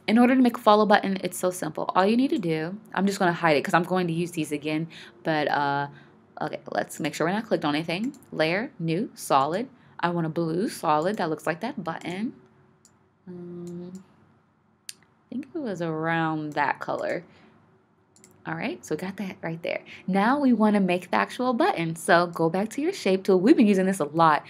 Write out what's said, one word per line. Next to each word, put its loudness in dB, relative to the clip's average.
in 4
order 8
to 6
make 4
a -8
follow 6
button, 4
it's -6
so 0
simple. -6
All 4
you 2
need 2
to -2
do, -4
I'm 0
just -2
gonna 2
hide 2
it 2
'cause -2
I'm 6
going -2
to -2
use -2
these -6
again, -4
but, 0
uh, 0
okay, -6
let's -6
make -4
sure -2
we're 0
not -4
clicked -2
on 0
anything. -4
Layer, 0
new, -2
solid. 0
I -2
want 0
a -2
blue -2
solid 0
that -2
looks -6
like -4
that -8
button. -8
Um, -14
I -16
think -10
it -8
was -6
around -2
that 0
color. -4
All -4
right, -8
so -4
we -8
got -8
that -8
right -6
there. -2
Now 2
we 4
wanna 4
make 0
the -2
actual -2
button. 0
So 4
go 0
back -2
to -8
your -2
shape 0
tool. 4
We've 6
been 6
using 4
this 0
a 0
lot, 4